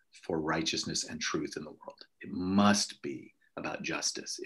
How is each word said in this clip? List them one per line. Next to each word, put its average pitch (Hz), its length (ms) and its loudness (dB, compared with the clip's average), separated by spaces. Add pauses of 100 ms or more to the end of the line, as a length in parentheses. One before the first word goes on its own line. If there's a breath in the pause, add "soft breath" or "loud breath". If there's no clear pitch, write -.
(120)
for - 280 -2
righteousness 80 640 0
and 80 160 -8
truth 76 360 -2
in 76 80 -6
the 76 60 -12
world. - 280 -16 (220)
It - 100 -12
must 101 720 4
be - 300 -8 (240)
about - 260 -6
justice. - 640 -4